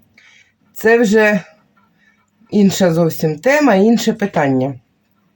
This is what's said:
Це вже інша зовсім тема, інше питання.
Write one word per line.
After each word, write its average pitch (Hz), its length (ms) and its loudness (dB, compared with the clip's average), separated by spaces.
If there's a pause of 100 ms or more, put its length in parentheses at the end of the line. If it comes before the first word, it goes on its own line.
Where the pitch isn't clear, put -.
(720)
Це 226 240 2
вже 214 440 2 (1080)
інша 196 440 0
зовсім 160 460 -2
тема, 277 360 2
інше 220 380 0
питання. 135 640 -4 (560)